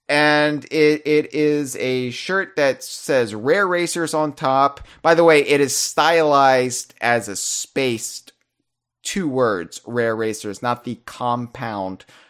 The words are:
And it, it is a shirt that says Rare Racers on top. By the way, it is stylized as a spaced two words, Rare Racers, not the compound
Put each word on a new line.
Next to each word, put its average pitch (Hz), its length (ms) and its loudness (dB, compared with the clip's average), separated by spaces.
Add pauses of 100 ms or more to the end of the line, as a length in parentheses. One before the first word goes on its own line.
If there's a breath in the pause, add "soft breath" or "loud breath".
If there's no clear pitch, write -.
And 151 580 2
it, 151 420 2
it 151 260 0
is 147 440 0
a 127 340 -2
shirt 185 460 -6
that 139 260 0
says 123 500 -2
Rare 151 340 0
Racers 175 460 -2
on 151 200 -2
top. 139 480 0 (200 loud breath)
By 165 140 4
the 170 80 6
way, 160 200 8
it 143 160 2
is 135 160 0
stylized 139 1300 2
as 117 260 0
a 101 80 -8
spaced - 960 -6 (720)
two 185 260 -6
words, 113 600 -2
Rare 117 280 -2
Racers, 107 460 -6
not 120 220 -4
the 123 220 -10
compound 117 1000 -8 (240 soft breath)